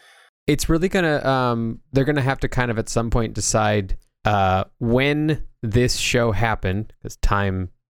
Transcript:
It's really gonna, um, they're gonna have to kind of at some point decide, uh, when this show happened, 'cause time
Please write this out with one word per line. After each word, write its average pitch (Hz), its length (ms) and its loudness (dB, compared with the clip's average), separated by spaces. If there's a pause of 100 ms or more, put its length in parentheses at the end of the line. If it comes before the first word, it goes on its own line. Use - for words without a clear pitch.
(480)
It's 147 200 0
really 165 220 0
gonna, 165 380 0
um, 120 520 -2 (140)
they're 135 120 2
gonna 147 180 0
have 135 160 -2
to - 80 -2
kind 123 240 -2
of 107 80 -4
at 113 100 -4
some 117 220 -2
point 113 240 0
decide, 104 640 0 (260)
uh, 95 380 2 (160)
when 143 640 0 (180)
this 120 360 0
show 120 340 0
happened, 107 600 -2 (120)
'cause - 140 -12
time 95 520 0 (200)